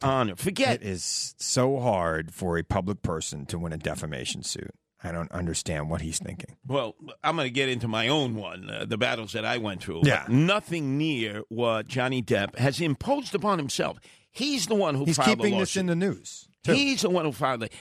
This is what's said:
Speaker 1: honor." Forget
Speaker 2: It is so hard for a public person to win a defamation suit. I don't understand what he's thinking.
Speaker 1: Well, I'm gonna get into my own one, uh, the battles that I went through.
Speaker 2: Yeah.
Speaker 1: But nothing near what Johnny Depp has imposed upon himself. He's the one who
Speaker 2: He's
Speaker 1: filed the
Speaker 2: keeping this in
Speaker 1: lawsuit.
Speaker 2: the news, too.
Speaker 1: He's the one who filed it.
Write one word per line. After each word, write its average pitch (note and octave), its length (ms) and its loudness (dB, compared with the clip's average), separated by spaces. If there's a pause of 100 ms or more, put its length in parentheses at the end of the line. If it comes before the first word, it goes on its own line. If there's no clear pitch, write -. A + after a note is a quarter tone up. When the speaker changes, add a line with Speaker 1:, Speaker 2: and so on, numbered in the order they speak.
Speaker 1:
honor." B2+ 340 2
Forget A3+ 460 0
Speaker 2:
It - 60 -6
is - 500 -4
so C3 420 2
hard E2+ 540 2
for F2 240 0
a E2 40 0
public F#2+ 400 0
person D#2 440 -4
to F2 120 -6
win E2+ 140 -4
a D#2 60 -6
defamation D2+ 640 -6
suit. - 280 -8 (320)
I E2+ 80 -6
don't E2+ 220 -6
understand D#2+ 560 -4
what D#2 140 -2
he's D#2+ 160 -4
thinking. - 380 -10 (100)
Speaker 1:
Well, B2+ 300 -2 (280)
I'm D#3+ 120 2
gonna D3 120 0
get C3 220 0
into A#2 180 -2
my A2+ 200 2
own C#3 260 2
one, F#2 340 -8
uh, G#2 160 -6
the G#2+ 140 -2
battles A#2 340 -2
that A2 140 -4
I A#2+ 100 0
went G#2 260 -4
through. E2+ 220 -2
Speaker 2:
Yeah. G#2 220 4
Speaker 1:
But G#2+ 80 0
nothing D#3+ 640 2
near A2+ 500 -2
what A2+ 400 0
Johnny B2+ 340 0
Depp G2+ 340 2
has B2+ 240 2
imposed G#3+ 540 0
upon G3+ 240 2
himself. D3 400 -2 (320)
He's C4 360 -2
the G3+ 100 2
one F3 180 4
who C#3 100 0
Speaker 2:
He's E3 120 4
Speaker 1:
filed C3+ 220 6
the - 60 -2
Speaker 2:
keeping G3+ 140 4
this F#3+ 180 0
in F#3 100 0
Speaker 1:
lawsuit. E3+ 140 2
Speaker 2:
the F#3+ 60 2
news, - 420 -6 (140)
too. - 120 4
Speaker 1:
He's C#4 280 2
the - 80 4
one F3+ 140 2
who D3+ 80 0
filed B2+ 320 0
it. G#2+ 160 -8